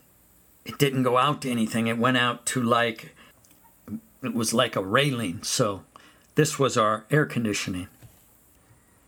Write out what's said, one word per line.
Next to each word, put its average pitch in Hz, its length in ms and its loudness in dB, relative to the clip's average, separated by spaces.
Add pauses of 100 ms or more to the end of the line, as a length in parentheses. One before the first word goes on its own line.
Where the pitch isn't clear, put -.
(640)
it - 140 -14
didn't 131 240 2
go 123 160 2
out 143 240 0
to 131 80 -4
anything. 113 380 -2
It 117 100 -2
went 127 180 2
out 120 300 0
to, 127 160 -2
like, 117 520 0 (1080)
it 120 100 -6
was 113 220 -2
like 117 200 2
a 107 80 0
railing, 117 600 0
so 104 400 -2 (540)
this 151 220 2
was 123 200 2
our 107 320 2
air 147 160 2
conditioning. 101 640 -4 (1200)